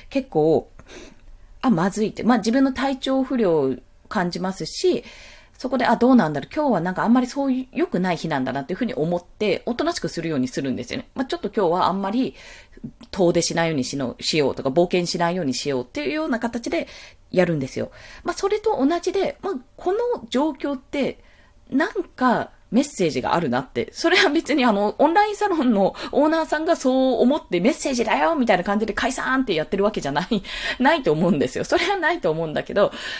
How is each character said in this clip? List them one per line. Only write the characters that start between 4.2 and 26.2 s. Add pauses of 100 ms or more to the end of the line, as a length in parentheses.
じ
ま
す
し、 (540)
そ
こ
で、
あ、
ど
う
な
ん
だ
ろ
う、
今
日
は
な
ん
か
あ
ん
ま
り
そ
う
い
う、
良
く
な
い
日
な
ん
だ
な
っ
て
い
う
ふ
う
に
思
っ
て、
お
と
な
し
く
す
る
よ
う
に
す
る
ん
で
す
よ
ね。
ま
あ、
ち
ょ
っ
と
今
日
は
あ
ん
ま
り (760)
遠
出
し
な
い
よ
う
に
し
の-、
し
よ
う
と
か、
冒
険
し
な
い
よ
う
に
し
よ
う
っ
て
い
う
よ
う
な
形
で (420)
や
る
ん
で
す
よ。 (320)
ま
あ、
そ
れ
と
同
じ
で、
ま
あ、 (220)
こ
の (320)
状
況
っ
て、 (500)
な
ん
か (220)
メ
ッ
セ
ー
ジ
が
あ
る
な
っ
て。
そ
れ
は
別
に
あ
の、
オ
ン
ラ
イ
ン
サ
ロ
ン
の (160)
オ